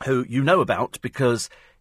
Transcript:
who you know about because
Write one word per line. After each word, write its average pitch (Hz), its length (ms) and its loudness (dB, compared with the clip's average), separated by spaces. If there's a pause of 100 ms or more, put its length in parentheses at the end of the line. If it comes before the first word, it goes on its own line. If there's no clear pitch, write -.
who 127 240 0
you 131 140 0
know 170 180 4
about - 400 -2
because 120 480 -2 (320)